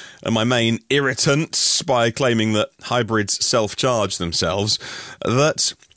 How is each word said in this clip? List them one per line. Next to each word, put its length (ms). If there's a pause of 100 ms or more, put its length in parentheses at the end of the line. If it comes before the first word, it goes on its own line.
(240)
are 60
my 140
main 340 (100)
irritants 920
by 280
claiming 440
that 160 (120)
hybrids 640
self-charge 760
themselves, 600 (460)
that 500 (220)